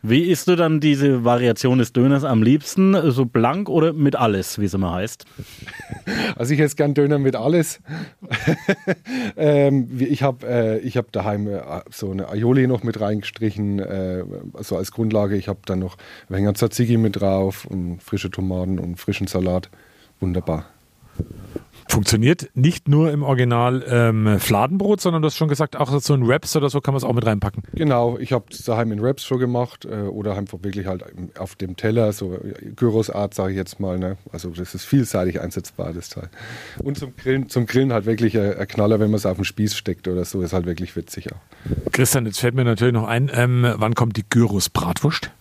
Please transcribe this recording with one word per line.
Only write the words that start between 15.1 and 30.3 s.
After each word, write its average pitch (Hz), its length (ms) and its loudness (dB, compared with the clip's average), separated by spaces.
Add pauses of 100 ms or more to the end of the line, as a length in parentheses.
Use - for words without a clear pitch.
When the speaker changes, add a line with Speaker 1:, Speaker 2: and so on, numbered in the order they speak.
Speaker 2:
Ich 95 120 -4
hab 95 180 -8
dann 92 140 -2
noch 92 180 -6 (320)
ein 95 60 -6
wenig 101 200 2
Tzatziki 117 420 2
mit 107 240 0
drauf 95 440 0
und 90 380 -6
frische 98 260 -6
Tomaten 92 500 -4
und 87 180 -8
frischen 98 300 -4
Salat. 92 420 -2 (500)
Wunderbar. 87 460 -4 (1300)
Speaker 3:
Funktioniert 117 600 2
nicht 147 340 2
nur 151 240 4
im 147 100 -2
Original, 123 640 2
ähm, 110 540 4
Fladenbrot, 190 640 2
sondern 165 200 0
du 156 40 2
hast 147 100 0
schon 156 140 0
gesagt, 143 260 -2
auch 139 240 0
so 147 140 2
ein 127 120 4
Wraps 135 300 2
oder 143 140 2
so 143 100 0
kann 139 140 0
man's 131 100 -2
auch - 80 -2
mit 117 140 0
reinpacken. 104 380 0 (100)
Speaker 2:
Genau, 120 440 2
ich 131 140 -6
hab's - 320 -4
daheim 113 300 0
in 104 80 -4
Wraps 135 240 -2
schon 127 140 -2
gemacht, 123 440 -2
äh, 104 200 -6
oder 101 340 -4